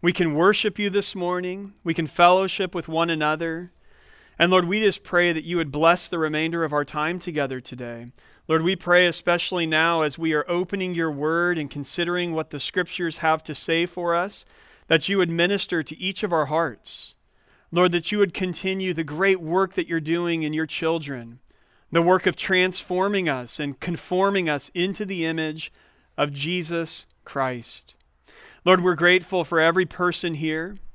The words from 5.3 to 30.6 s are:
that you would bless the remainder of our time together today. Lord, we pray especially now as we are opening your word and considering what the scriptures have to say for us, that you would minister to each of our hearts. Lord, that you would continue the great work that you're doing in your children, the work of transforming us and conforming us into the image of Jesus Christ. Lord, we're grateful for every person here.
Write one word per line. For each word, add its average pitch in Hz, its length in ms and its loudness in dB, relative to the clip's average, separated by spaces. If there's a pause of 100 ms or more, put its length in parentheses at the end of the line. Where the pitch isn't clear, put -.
that 160 100 -4
you 165 140 -4
would 156 160 -2
bless 165 340 4
the 170 140 -4
remainder 160 420 -2
of 147 100 -2
our 147 120 0
time 156 340 -4
together 143 420 -4
today. 120 520 -12 (340)
Lord, 160 160 2
we 185 140 2
pray 180 320 6
especially 175 580 0
now 160 360 2
as 151 140 -2
we 160 180 -2
are 151 140 0
opening 180 460 -2
your 165 160 0
word 165 480 0
and 147 100 -4
considering 170 640 -4
what 160 180 -4
the 143 100 -8
scriptures 175 580 -4
have 160 240 2
to 147 140 -8
say 165 300 0
for 170 280 -2
us, 185 300 -4 (420)
that 160 220 2
you 196 100 2
would 175 120 2
minister 170 520 0
to - 160 -10
each 185 240 -6
of 190 100 -2
our 156 140 2
hearts. 147 680 -4 (560)
Lord, 175 200 4
that 170 180 -2
you 208 80 -2
would 196 160 2
continue 190 580 -2
the 160 120 -4
great 180 360 2
work 180 340 0
that 175 120 -2
you're 165 140 -2
doing 165 420 -2
in 151 100 -2
your 156 140 -2
children, 139 720 -4 (540)
the 165 100 4
work 180 240 4
of 175 80 2
transforming 185 960 0
us 131 320 -4
and 143 180 -4
conforming 185 680 0
us 147 260 -2
into 185 300 -2
the 185 200 -4
image 160 480 -4 (460)
of 147 140 0
Jesus 165 720 -4 (180)
Christ. 127 720 -6 (680)
Lord, 180 180 6
we're 180 140 4
grateful 175 480 2
for 165 160 0
every 170 260 4
person 175 480 -2
here. 160 440 -4 (160)